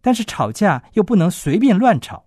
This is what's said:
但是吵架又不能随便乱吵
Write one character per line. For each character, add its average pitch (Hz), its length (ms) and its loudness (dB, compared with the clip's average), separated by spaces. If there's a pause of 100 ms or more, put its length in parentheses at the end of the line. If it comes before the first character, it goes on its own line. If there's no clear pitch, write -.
但 247 140 2
是 226 80 -6
吵 113 280 -6
架 156 320 -2 (100)
又 220 100 2
不 233 120 0
能 170 140 4
随 160 300 -2
便 233 180 4
乱 214 220 2
吵 - 280 -14